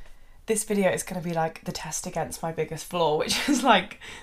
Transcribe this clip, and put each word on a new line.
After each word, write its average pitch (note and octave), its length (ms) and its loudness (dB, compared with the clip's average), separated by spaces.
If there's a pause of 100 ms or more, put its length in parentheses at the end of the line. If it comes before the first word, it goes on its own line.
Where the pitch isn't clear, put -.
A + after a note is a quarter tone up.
(460)
This A3 160 0
video G3+ 260 4
is D#3+ 140 0
gonna F3+ 180 -6
be, E3+ 120 -2
like, D#3+ 320 0
the F3+ 60 -6
test - 360 -6
against D#3+ 340 -6
my E3+ 100 -4
biggest D#3 340 -4
flaw, D#3+ 320 2
which G3+ 220 0
<laughs> - 100 -2
is, B3 140 4
like, G3+ 360 6 (240)